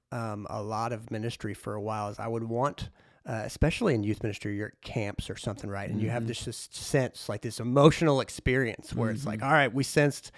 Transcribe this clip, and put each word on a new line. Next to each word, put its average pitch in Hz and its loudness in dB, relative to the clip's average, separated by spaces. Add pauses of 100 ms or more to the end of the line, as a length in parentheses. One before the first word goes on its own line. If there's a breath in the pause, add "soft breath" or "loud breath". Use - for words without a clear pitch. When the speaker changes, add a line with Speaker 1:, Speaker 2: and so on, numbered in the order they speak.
(100)
Speaker 1:
um, 107 -6
a 107 -6
lot 110 -2
of 113 -8
ministry 110 -4
for 107 -8
a 107 -6
while 107 -2
is 95 -8
I 110 -6
would 117 -2
want, 120 -2 (380 soft breath)
uh, 113 -4
especially 170 2
in 107 2
youth 104 0
ministry, 104 -4
you're 107 -4
at - -16
camps - -6
or - -8
something, 104 -6
right? 98 -6
And 113 -2
you 110 0
have 117 -2
Speaker 2:
Mm-hmm. 113 -4
Speaker 1:
this, 117 -6
this - -10
sense, - 0
like, 107 -4
this 117 -6
emotional 139 6
experience - -2
where 117 0
it's 110 -4
like, - -4
Speaker 2:
Mm-hmm. 131 -2
Speaker 1:
"All 143 6
right, 139 6
we 131 2
sensed - 4